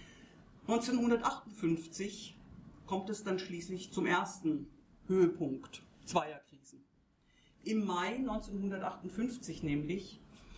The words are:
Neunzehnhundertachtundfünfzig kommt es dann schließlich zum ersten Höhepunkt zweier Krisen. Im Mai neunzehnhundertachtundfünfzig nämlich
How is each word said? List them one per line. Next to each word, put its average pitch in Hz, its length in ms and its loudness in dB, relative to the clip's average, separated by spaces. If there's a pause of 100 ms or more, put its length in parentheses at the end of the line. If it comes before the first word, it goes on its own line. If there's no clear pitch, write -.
(680)
Neunzehnhundertachtundfünfzig 226 1700 2 (480)
kommt 196 240 -2
es - 140 -4
dann 190 140 0
schließlich 180 540 -6
zum 180 140 2
ersten 160 640 0 (380)
Höhepunkt 170 760 4 (240)
zweier 151 320 0 (100)
Krisen. 135 340 -20 (840)
Im 214 200 2
Mai 190 340 0
neunzehnhundertachtundfünfzig 196 1400 -2
nämlich 147 580 0 (380)